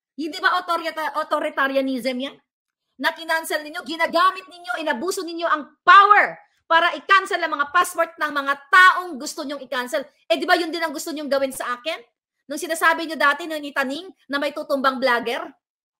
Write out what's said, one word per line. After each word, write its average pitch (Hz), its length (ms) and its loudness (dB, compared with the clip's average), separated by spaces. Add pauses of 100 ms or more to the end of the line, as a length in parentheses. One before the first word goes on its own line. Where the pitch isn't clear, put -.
(160)
Hindi 320 240 -8
ba 339 220 2
autorita-, 320 580 -4
authoritarianism 269 960 -2
yan? 269 220 -8 (640)
Na 311 100 0
kinancel 320 540 -4
ninyo, 330 180 -12
ginagamit 330 640 0
ninyo, 349 320 -10
inabuso 311 460 -4
ninyo 339 260 -4
ang 302 160 -2 (160)
power 370 560 6 (240)
para 330 320 2
i-cancel 370 480 2
ang 311 160 2
mga 285 160 0
passport 330 420 0
ng 302 160 -2
mga 277 200 -2 (180)
taong 359 480 6
gusto 302 240 -8
nyong 277 240 -8
i-cancel. 254 340 -4 (240)
Eh, 320 140 2
di 302 80 -4
ba 359 100 6
yun 339 140 -4
din 330 100 -6
ang 311 140 -4
gusto 330 160 -8
nyong 294 160 -8
gawin 269 240 0
sa 247 240 -8
akin? 320 240 -8 (500)
Nung 285 80 -8
sinasabi 330 480 0
nyo 302 140 -8
dati, 294 260 0
no, 311 140 -6
ni 285 160 -10
Taning, 285 340 -4 (220)
na 285 80 -2
may 285 160 -4
tutumbang 277 420 -4
vlogger? 240 460 -2 (560)